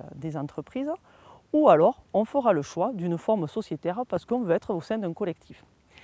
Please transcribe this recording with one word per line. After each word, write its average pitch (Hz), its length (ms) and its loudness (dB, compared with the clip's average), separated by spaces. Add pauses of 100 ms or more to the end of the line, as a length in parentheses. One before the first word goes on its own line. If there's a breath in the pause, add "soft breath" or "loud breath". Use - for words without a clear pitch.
(140)
des 151 220 -10
entreprises, 156 560 -8 (600 soft breath)
ou 302 160 6
alors 175 440 6
on 202 120 2
fera 240 280 2
le 151 100 2
choix 180 300 -4
d'une 170 260 -4
forme 185 300 -2
sociétaire 185 600 -6
parce 180 160 -4
qu'on 247 180 -2
veut 170 120 2
être - 180 -2
au 175 80 -4
sein 220 180 -4
d'un 180 140 -4
collectif. - 520 -10 (400 loud breath)